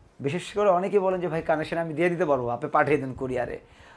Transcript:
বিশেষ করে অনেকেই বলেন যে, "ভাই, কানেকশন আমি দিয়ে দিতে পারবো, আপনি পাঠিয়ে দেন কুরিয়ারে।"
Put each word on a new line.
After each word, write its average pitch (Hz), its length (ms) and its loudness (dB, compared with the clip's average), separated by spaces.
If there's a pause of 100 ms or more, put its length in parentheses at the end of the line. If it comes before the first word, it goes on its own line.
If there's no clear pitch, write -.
(200)
বিশেষ 135 340 -4
করে 208 160 4
অনেকেই 185 300 4
বলেন 185 220 0
যে, 175 60 -2
"ভাই, 160 140 -2
কানেকশন 156 360 -2
আমি 165 160 -4
দিয়ে 170 160 2
দিতে 170 160 0
পারবো, 131 240 2
আপনি 120 200 -4
পাঠিয়ে 147 280 4
দেন 131 160 -4
কুরিয়ারে।" 127 460 -6 (360)